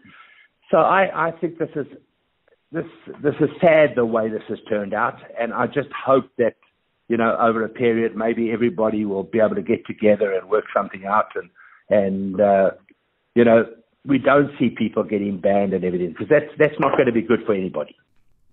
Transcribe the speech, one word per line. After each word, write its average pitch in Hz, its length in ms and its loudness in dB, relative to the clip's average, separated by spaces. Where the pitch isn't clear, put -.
so 190 80 2
I, 170 500 2
I 165 40 -4
think 160 260 -8
this 156 180 -6
is, 143 100 -6
this, 156 120 -8
this 139 160 0
is 151 100 4
sad 156 340 6
the 120 100 2
way 113 240 -2
this 110 200 -8
has 104 180 -8
turned 104 260 -4
out, 117 220 -2
and 117 140 -4
I 120 140 -2
just 131 260 -4
hope 135 440 0
that, 113 180 0
you 117 80 -2
know, 113 240 0
over 113 240 0
a 107 60 -4
period, 113 480 -2
maybe 113 340 -2
everybody 110 540 -2
will 98 180 -4
be 110 160 -4
able 101 160 2
to 101 60 -2
get 98 240 -4
together 104 480 0
and 92 160 -6
work 104 160 0
something 98 300 -4
out, 101 300 0
and, 90 140 -8
and, 98 520 0
uh, 98 300 4
you 120 100 6
know, 113 200 6
we 135 120 0
don't 139 420 2
see 123 100 2
people 107 340 -2
getting 101 360 -4
banned 98 340 0
and 92 120 -2
everything, 90 280 -4
'cause 101 140 -10
that's, 147 300 2
that's 147 200 0
not 139 200 0
gonna 123 160 2
be 113 80 0
good 110 240 -2
for 107 100 -2
anybody. 90 400 -8